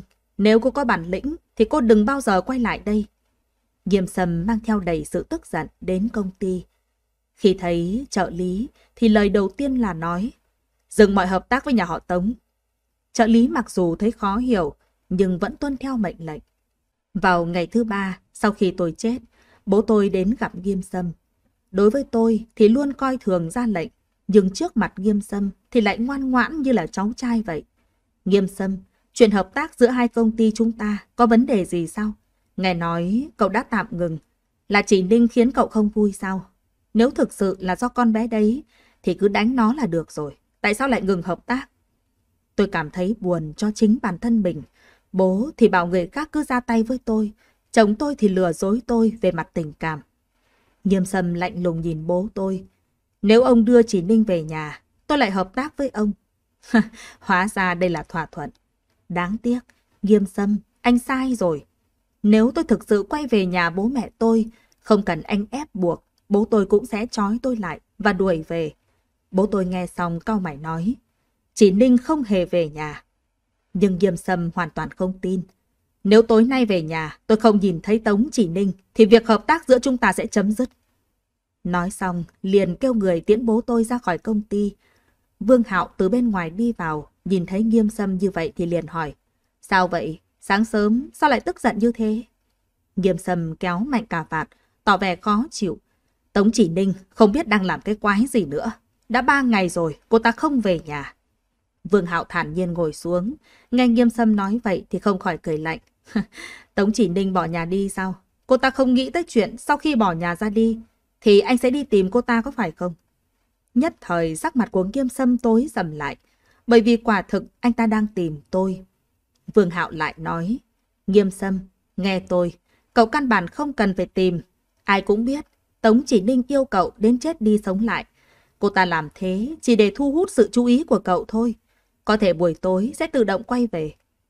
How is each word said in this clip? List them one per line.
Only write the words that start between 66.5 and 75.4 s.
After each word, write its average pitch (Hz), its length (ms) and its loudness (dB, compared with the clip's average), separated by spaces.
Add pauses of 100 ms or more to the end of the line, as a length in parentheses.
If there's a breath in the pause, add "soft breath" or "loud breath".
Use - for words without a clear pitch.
cũng 208 200 0
sẽ 220 260 -6
trói 214 320 -2
tôi 254 120 -2
lại 180 240 -8 (180)
và 202 160 0
đuổi 180 340 0
về. 165 260 -6 (580)
Bố 190 140 2
tôi 202 200 -2
nghe 180 220 -6
xong 170 320 -6
cau 220 200 -4
mày 160 180 -6
nói, 165 380 -4 (580)
"Chỉ 202 180 6
Ninh 247 260 4
không 302 260 -2
hề 196 220 -2
về 170 240 -4
nhà." 151 340 -12 (680)
Nhưng 190 260 0
Nghiêm 180 180 2
Sâm 175 380 -2
hoàn 170 140 -4
toàn 156 220 -8
không 190 300 -6
tin. 185 200 -4 (640)